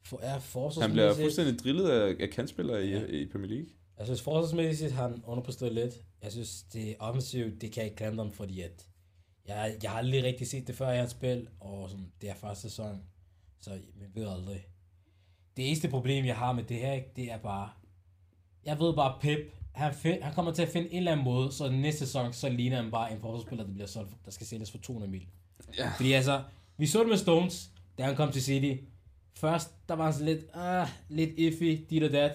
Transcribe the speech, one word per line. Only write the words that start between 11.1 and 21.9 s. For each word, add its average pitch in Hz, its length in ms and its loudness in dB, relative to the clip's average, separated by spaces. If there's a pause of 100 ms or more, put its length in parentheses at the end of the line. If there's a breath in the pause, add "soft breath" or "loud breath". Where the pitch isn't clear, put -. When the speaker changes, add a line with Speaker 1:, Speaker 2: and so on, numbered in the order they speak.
Speaker 1:
spil, 123 360 -2 (120)
og 98 300 -10
sådan, 98 160 -10 (160)
det 104 80 -8
er 92 60 -8
første 101 260 -10
sæson, 107 400 -8 (600)
så - 80 -16 (300)
man 101 160 -16
ved 110 120 -4
aldrig. 92 400 -8 (920)
Det 131 100 0
eneste 156 200 0
problem, 131 380 2
jeg 120 120 2
har 123 160 0
med 117 100 -2
det 120 140 -4
her, 135 160 -2
ikke, 131 220 -6
det 123 160 -6
er 113 60 -8
bare, 101 320 -6 (960)
jeg 147 140 -2
ved 165 160 4
bare, 135 260 2
Pep, 147 180 4 (340)
han 143 200 0
find-, 165 300 0
han 147 100 -4
kommer 170 180 2
til 170 100 0
at 160 80 2
finde 175 220 0
en 175 60 -2
eller 175 140 2
anden 147 120 4
måde, 127 280 2
så 143 200 -2
næste 143 280 2